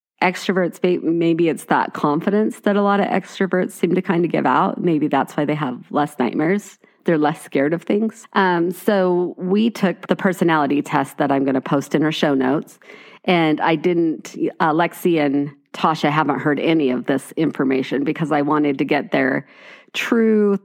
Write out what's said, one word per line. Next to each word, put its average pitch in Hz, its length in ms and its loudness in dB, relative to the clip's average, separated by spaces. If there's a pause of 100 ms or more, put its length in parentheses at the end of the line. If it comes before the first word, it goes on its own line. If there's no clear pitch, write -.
(220)
Extroverts, 180 600 -2
may-, 180 160 2
maybe 170 500 2
it's - 160 -2
that - 300 0
confidence 190 680 0
that 202 160 0
a 202 60 2
lot 202 180 2
of 190 60 0
extroverts 185 640 -2
seem 170 220 0
to 185 80 0
kinda 170 260 0
give 160 180 -2
out. 147 320 2
Maybe 156 300 0
that's 135 280 -2
why 147 100 0
they 147 80 0
have 131 360 -6
less 147 280 -2
nightmares. 160 600 -2 (260)
They're 170 140 2
less 151 240 0
scared 143 300 -2
of 170 100 -4
things. 214 520 -2
Um, 180 360 2
so 180 680 0
we 202 320 0
took - 360 -4
the 185 80 0
personality 160 680 2
test 139 360 -2
that 139 140 0
I'm 139 140 0
gonna 135 160 0
post - 320 -2
in 147 100 2
our 156 80 0
show 151 220 0
notes. 135 440 -2 (460)
And 160 360 2
I 160 140 2
didn't, 170 600 -2 (240)
uh, 160 120 2
Lexi 170 460 0
and 143 320 0 (220)
Tasha 160 380 0
haven't 147 300 0
heard 147 200 0
any 151 300 2
of 123 160 -4
this 135 260 -4
information 135 720 -2
because 151 260 -2
I 147 120 2
wanted 147 360 0
to 151 60 0
get 143 280 -2
their 139 360 -2 (460)
true 214 720 2